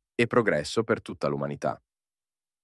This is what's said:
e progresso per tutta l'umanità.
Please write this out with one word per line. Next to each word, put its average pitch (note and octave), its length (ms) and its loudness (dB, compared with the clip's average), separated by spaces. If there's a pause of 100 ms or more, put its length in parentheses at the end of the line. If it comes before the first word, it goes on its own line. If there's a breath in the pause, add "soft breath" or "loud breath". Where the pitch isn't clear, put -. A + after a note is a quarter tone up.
(160)
e A#2+ 100 2
progresso G2+ 580 2
per A2+ 180 -2
tutta - 260 -6
l'umanità. C#2+ 520 -2 (840)